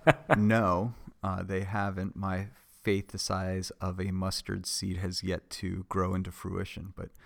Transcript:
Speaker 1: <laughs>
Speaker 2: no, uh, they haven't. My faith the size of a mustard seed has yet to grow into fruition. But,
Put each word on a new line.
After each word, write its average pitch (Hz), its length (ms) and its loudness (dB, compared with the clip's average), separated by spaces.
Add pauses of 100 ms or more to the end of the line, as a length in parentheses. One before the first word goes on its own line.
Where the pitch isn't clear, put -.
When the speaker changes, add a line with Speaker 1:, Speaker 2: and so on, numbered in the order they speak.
Speaker 1:
<laughs> - 280 4
Speaker 2:
no, 107 560 6 (300)
uh, 92 200 -2
they 95 180 -2
haven't. 98 540 -2
My 95 320 -2 (360)
faith 98 260 2
the - 100 -8
size 92 520 -2 (100)
of 92 180 -2
a 95 120 0
mustard 95 540 -2
seed 92 320 -2
has 90 260 -2
yet 90 260 -2
to 92 400 -4
grow 92 240 2
into 92 180 -2
fruition. 95 640 -8
But, 92 140 -10 (160)